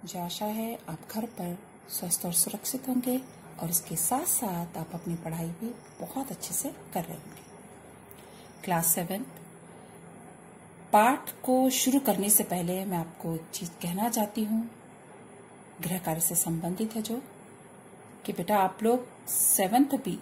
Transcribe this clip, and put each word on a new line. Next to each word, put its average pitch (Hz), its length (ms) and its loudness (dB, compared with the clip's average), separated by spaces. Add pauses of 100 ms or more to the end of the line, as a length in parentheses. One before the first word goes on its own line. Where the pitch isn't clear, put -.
मुझे 180 160 -6
आशा 175 260 -4
है 220 340 -2 (100)
आप 160 220 -8
घर 220 140 -2
पर 180 320 -6 (320)
स्वस्थ - 360 -2
और 175 80 -2
सुरक्षित - 540 0
होंगे 254 300 2 (420)
और 165 100 -4
इसके - 260 -2
साथ-साथ 196 840 0
आप 160 160 -6
अपनी 170 220 -4
पढ़ाई 165 320 -4
भी 226 260 -6 (260)
बहुत 262 320 -6
अच्छे - 220 -8
से - 180 -2 (220)
कर 180 100 0
रहे 165 140 -8
होंगे। - 240 -16 (1200)
Class 165 240 4
सेवन्थ, 190 400 0 (1700)
पाठ 226 380 6 (100)
को 254 280 6
शुरू 262 300 4
करने 202 300 2
से 208 140 8
पहले 180 420 0
मैं 185 120 0
आपको 165 380 -4
एक 160 180 -8
चीज़ 170 160 -6
कहना 190 400 0
चाहती 220 340 0
हूँ, 226 260 0 (1120)
गृह 175 180 -2
कार्य 165 220 0
से 170 140 2
संबंधित 175 600 0
है 220 60 -2
जो, 226 220 -2 (1040)
कि 214 80 -2
बेटा 208 240 4
आप 190 260 4
लोग 247 440 2
seventh 240 680 4
बी - 260 -2